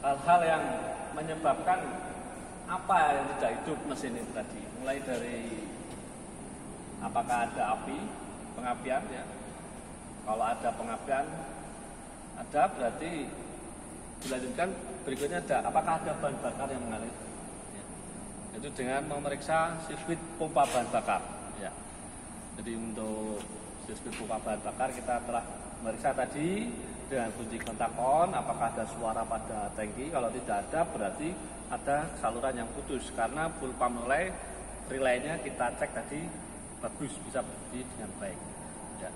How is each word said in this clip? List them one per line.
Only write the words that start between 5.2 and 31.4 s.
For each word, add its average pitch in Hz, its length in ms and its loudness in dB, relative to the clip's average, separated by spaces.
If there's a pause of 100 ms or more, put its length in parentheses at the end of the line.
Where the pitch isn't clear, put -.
apakah - 480 4
ada - 320 2
api, 135 160 -4 (640)
pengapian, 139 480 2
ya. - 160 -6 (1040)
Kalau 110 160 2
ada 117 320 2
pengapian, - 480 0 (1200)
ada, 147 180 6 (140)
berarti 143 480 0 (960)
dilanjutkan, 127 480 0 (400)
berikutnya 143 320 2
ada, - 240 4
apakah 147 320 6
ada 165 240 0
bahan 135 240 2
bakar 123 240 0
yang 127 160 -2
mengalir, 113 320 -4 (560)
ya. - 120 -10 (760)
Itu 151 160 -4
dengan 131 320 2
memeriksa 147 800 2
sirkuit 165 320 -2 (160)
pompa 156 320 6
bahan 120 240 2
bakar, 107 320 4 (320)
ya. 98 160 -6 (800)
Jadi, 113 240 -4
untuk 110 640 -2 (480)
sirkuit 113 240 -6
pompa 110 320 -2
bahan 107 160 0
bakar 110 320 0
kita 120 320 0
telah - 160 2 (400)
memeriksa 117 320 2
tadi 151 560 2 (400)
dengan 117 240 0
kunci 113 240 -4
kontak 110 400 0
on, 139 400 8
apakah 117 400 2
ada 113 80 2
suara 113 400 0
pada 107 480 -2
tangki. 110 400 -4
Kalau 123 160 4
tidak 113 400 0
ada, 165 160 4
berarti 113 480 0 (400)